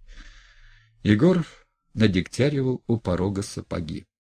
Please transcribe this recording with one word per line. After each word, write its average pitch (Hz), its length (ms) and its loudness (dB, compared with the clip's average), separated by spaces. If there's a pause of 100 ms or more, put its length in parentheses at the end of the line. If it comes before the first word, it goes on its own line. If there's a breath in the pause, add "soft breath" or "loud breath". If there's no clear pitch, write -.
(1040 soft breath)
Егор 156 440 4 (480)
надегтяривал 123 920 0
у 117 120 0
порога 95 440 -2
сапоги. - 640 -10 (220)